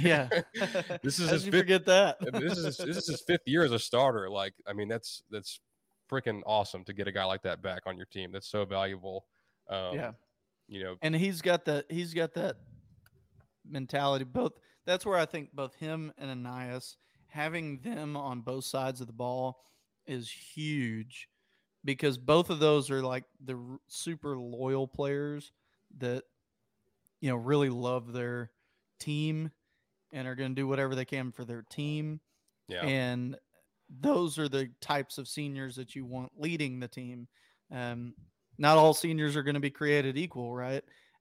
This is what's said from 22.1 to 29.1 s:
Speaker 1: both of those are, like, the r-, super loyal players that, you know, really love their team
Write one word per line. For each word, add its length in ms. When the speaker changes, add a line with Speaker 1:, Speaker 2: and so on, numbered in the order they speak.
Speaker 1:
both 340
of 100
those 300
are, 120
like, 220
the 120
r-, 220
super 500
loyal 500
players 640
that, 260
you 80
know, 80
really 320
love 440
their 380
team 520